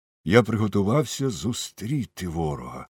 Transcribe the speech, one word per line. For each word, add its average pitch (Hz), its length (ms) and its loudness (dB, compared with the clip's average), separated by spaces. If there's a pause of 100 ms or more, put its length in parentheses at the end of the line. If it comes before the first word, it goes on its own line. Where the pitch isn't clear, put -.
(240)
я 110 180 8
приготувався 110 880 0
зустріти 117 960 -6
ворога. 78 680 -4